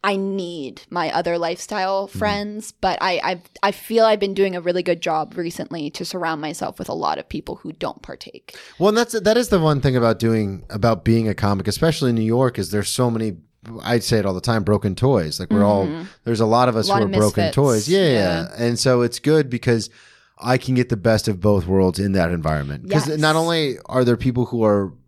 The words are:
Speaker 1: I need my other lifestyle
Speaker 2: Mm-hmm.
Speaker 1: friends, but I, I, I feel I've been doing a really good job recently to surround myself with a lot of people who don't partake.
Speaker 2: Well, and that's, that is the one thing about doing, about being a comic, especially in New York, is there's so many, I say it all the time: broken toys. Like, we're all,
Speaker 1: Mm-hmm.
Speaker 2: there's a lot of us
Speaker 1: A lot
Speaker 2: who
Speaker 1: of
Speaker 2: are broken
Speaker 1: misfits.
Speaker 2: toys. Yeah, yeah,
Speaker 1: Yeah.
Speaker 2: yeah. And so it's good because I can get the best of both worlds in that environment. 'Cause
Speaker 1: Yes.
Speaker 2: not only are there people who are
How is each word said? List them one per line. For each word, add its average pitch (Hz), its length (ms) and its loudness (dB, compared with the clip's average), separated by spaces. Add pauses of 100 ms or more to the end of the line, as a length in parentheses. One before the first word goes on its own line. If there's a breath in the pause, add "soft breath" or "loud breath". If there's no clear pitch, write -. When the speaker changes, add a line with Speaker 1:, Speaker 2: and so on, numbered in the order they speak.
Speaker 1:
I 196 140 0
need 175 720 -6
my 165 240 -2
other 170 240 0
lifestyle 190 680 -4
Speaker 2:
Mm-hmm. 196 120 -12
Speaker 1:
friends, 208 520 -4
but - 300 -2
I, 175 220 0
I, 180 180 -4 (220)
I 202 80 2
feel 226 340 2
I've 214 140 4
been 196 140 -2
doing 190 220 0
a 175 60 -6
really 175 220 0
good 170 180 -2
job 156 360 -4
recently 165 540 -8
to - 140 -10
surround 165 360 -4
myself - 380 -8
with - 100 -8
a 127 40 -4
lot 76 240 -2
of - 120 -12
people - 280 -8
who 160 160 -14
don't - 280 -10
partake. - 560 -18 (200 loud breath)
Speaker 2:
Well, 196 120 4
and 214 80 2
that's, 233 220 0
that 214 180 4
is 247 120 0
the 190 100 4
one 151 220 2
thing 131 140 2
about 117 240 2
doing, 110 500 0
about 110 360 0
being 113 240 4
a 98 60 -2
comic, 101 320 0
especially 156 420 0
in 117 60 2
New 113 80 0
York, 120 360 0
is - 120 -4
there's 104 180 -2
so 123 200 0
many, 110 280 -4 (460)
I 120 160 0
say 113 200 2
it 98 60 0
all 95 80 0
the 92 80 -4
time: 113 220 0
broken 101 320 0
toys. 107 440 0
Like, 90 100 -8
we're 104 160 4
all, 101 200 2
Speaker 1:
Mm-hmm. 160 180 -6 (220 loud breath)
Speaker 2:
there's 117 160 0
a 113 40 4
lot 117 220 4
of 117 80 0
us 110 120 0
Speaker 1:
A - 40 0
lot - 100 2
Speaker 2:
who 104 60 4
Speaker 1:
of 98 60 -2
Speaker 2:
are 104 60 2
broken 104 240 2
Speaker 1:
misfits. - 120 -2
Speaker 2:
toys. 123 340 2
Yeah, 190 100 4
yeah, 180 140 4
Speaker 1:
Yeah. 87 340 0 (100)
Speaker 2:
yeah. 117 80 -2
And 120 140 2
so 127 220 2
it's 120 180 -2
good 147 300 2
because 117 400 0 (480 soft breath)
I 127 200 0
can 131 180 -2
get 123 140 2
the 113 80 -2
best 110 320 2
of 95 100 -4
both 98 280 2
worlds 95 320 2
in 98 140 0
that 87 180 2
environment. 73 600 -4
'Cause 143 160 2
Speaker 1:
Yes. 156 120 -4
Speaker 2:
not 156 180 4
only 160 480 0
are 127 180 0
there 120 140 4
people 123 300 0
who 117 180 -2
are 101 260 2 (160)